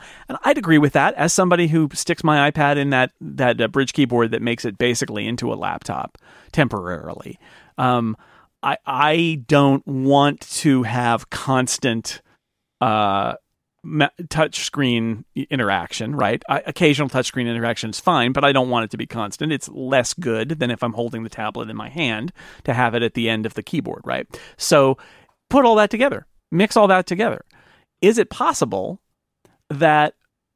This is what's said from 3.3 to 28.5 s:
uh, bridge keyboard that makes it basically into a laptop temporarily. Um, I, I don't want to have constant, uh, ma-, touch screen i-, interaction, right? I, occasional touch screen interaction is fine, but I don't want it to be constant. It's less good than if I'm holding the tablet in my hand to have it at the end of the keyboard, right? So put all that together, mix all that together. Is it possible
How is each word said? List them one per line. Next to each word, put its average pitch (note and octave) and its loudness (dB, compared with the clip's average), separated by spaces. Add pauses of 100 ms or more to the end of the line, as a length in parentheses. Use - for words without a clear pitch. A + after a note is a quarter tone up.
uh, A2+ 0
bridge C3 -2
keyboard A#2 2
that A#2 -4
makes A#2 -4
it G#2 -6
basically A#2 -2
into A#2+ -4
a - -6
laptop - -8 (340)
temporarily. F2+ -4 (400)
Um, A#2+ 0 (460)
I, C#3+ -2 (100)
I D#3 0
don't C#3+ 4
want C#3 2
to C3+ 0
have A#2 -2
constant, B2+ -2 (580)
uh, G#2+ 0 (480)
ma-, D3+ 0 (200)
touch D#3 -2
screen A#2 -2 (140)
i-, C#3 -8
interaction, A2 -2
right? B2 0
I, C#3 0
occasional D3 2
touch B2+ -2
screen B2 -4
interaction A#2 -4
is - -10
fine, C3+ 2
but C#3 0
I C#3 4
don't B2+ 2
want A#2+ 0
it G#2+ -8
to A2+ -12
be A2+ -8
constant. A#2 -6
It's C3 -8
less C3 0
good C3+ -4
than B2 0
if A2+ -4
I'm A#2 -2
holding A2+ -6
the A2+ -10
tablet A2 -8
in A2 -12
my A2 -12
hand B2 -4 (320)
to C3 -2
have A#2+ 2
it A#2 2
at A#2 -2
the A#2 -2
end A2 -2
of A2 -6
the G#2+ -8
keyboard, - -6
right? B1+ -4 (300)
So C3+ 4 (520)
put C4+ 6
all A#3 6
that G#3 4
together, A#3 -2 (240)
mix F#3+ 2
all G#3 8
that F#3 4
together. F#3 -4 (560)
Is A3 6
it - 2
possible F3+ -2 (680)